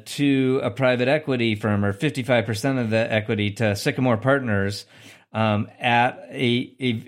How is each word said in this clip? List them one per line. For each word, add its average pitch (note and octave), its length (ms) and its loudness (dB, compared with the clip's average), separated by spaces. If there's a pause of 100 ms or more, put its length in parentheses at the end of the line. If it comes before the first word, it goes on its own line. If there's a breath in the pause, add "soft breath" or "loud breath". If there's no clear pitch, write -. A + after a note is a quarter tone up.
to C3+ 600 2
a B2 80 -2
private B2+ 340 2
equity C3 480 0
firm, G#2 300 0
or G2+ 80 0
fifty-five A#2+ 540 0
percent B2+ 340 -2
of A2+ 100 -2
the A2+ 220 0
equity G#2 400 0
to G#2 240 0
Sycamore C3 400 0
Partners, G#2 720 0 (460 loud breath)
um, A2 360 0 (100)
at A#2+ 400 2 (140)
a, B2 480 0
a, A#2+ 280 -2